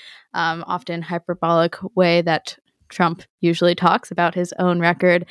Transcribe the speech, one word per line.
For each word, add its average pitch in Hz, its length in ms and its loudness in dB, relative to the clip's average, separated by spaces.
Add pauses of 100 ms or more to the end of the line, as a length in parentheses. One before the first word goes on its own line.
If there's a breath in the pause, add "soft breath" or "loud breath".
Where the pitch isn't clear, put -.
(320 loud breath)
um, 165 340 -4
often 175 360 -8
hyperbolic 170 760 -2 (180)
way 175 280 4
that 160 340 -4 (320)
Trump 165 340 -2 (180)
usually 175 340 2
talks 185 360 0
about 175 240 -2
his 180 240 -4
own 175 220 0
record 175 500 2